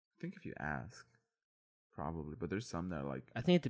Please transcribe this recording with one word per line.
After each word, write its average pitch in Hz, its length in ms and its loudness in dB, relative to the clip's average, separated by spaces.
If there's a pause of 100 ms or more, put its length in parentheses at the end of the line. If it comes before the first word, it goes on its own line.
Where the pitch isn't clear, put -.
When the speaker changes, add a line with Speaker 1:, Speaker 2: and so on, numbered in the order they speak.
(160)
Speaker 1:
I - 40 -20
think - 160 -6
if - 80 -14
you - 140 -8
ask, 71 480 -4 (880)
probably. 76 440 -2
But 85 120 -2
there's 107 160 0
some 87 240 -2
that 78 140 -2
are, 69 40 -2
like, 65 280 -4
Speaker 2:
I 117 40 -2
think 180 160 8
it 160 140 6